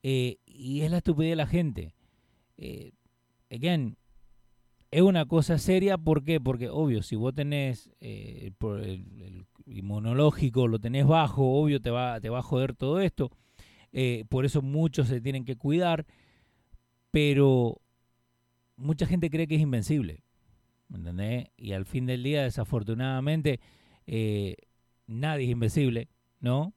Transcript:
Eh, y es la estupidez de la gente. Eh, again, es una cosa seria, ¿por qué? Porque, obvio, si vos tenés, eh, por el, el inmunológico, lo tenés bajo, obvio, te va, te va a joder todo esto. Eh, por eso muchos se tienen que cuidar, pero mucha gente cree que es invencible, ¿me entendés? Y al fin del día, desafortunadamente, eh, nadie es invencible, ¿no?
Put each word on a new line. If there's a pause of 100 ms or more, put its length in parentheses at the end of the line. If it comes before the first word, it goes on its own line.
Eh,
y
es
la
estupidez
de
la
gente. (640)
Eh, (580)
again, (920)
es
una
cosa
seria,
¿por
qué?
Porque,
obvio,
si
vos
tenés,
eh,
por
el, (160)
el (200)
inmunológico,
lo
tenés
bajo,
obvio,
te
va,
te
va
a
joder
todo
esto. (600)
Eh,
por
eso
muchos
se
tienen
que
cuidar, (1080)
pero (960)
mucha
gente
cree
que
es
invencible, (640)
¿me
entendés? (100)
Y
al
fin
del
día,
desafortunadamente, (460)
eh, (500)
nadie
es
invencible, (320)
¿no?